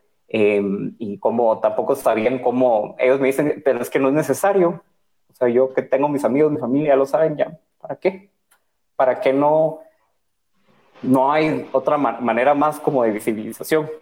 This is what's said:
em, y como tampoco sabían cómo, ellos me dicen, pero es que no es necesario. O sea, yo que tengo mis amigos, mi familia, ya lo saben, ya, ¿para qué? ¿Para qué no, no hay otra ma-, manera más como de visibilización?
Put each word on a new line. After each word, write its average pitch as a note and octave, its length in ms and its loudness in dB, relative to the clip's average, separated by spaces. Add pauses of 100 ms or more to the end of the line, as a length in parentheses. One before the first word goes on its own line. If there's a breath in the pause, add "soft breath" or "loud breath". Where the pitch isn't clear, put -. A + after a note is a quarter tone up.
(300)
em, G#2 720 0
y G2+ 200 -10
como A#2 420 0
tampoco A2+ 340 0
sabían B2 460 0
cómo, B2 580 0
ellos C3 220 2
me C3+ 80 2
dicen, D3 360 -2
pero B2 160 2
es A#2+ 80 -6
que - 100 -4
no C3+ 100 2
es C3+ 60 2
necesario. E3+ 680 0 (500)
O - 20 -20
sea, B2 140 0
yo B2+ 240 2
que B2+ 100 -2
tengo C#3 260 -2
mis C#3+ 160 -2
amigos, D3 280 2
mi C#3+ 60 -4
familia, C#3 320 -2
ya C#3 60 6
lo C3+ 100 2
saben, D3+ 300 0
ya, - 220 -6 (220)
¿para - 160 -12
qué? F#3+ 340 -6 (640)
¿Para B2+ 260 0
qué C3+ 120 2
no, D#3 480 0 (1200)
no C3 300 2
hay D#3 400 0
otra C3+ 240 0
ma-, B2+ 240 -2
manera B2 340 2
más D3 240 0
como C#3 240 0
de A#2 80 2
visibilización? A2 800 -4 (120)